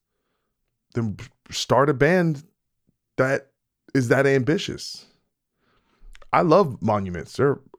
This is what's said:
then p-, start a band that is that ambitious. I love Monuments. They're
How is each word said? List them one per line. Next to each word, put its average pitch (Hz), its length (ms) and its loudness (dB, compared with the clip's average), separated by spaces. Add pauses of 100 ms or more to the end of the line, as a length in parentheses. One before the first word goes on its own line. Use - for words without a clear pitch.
(960)
then 113 200 -4
p-, - 120 -16 (220)
start 131 400 0
a 147 40 2
band 156 500 0 (720)
that 131 340 -2 (420)
is 127 160 2
that 135 160 2
ambitious. 139 800 -2 (1300)
I 156 80 4
love 170 400 4
Monuments. 98 560 -4
They're 139 220 0 (200)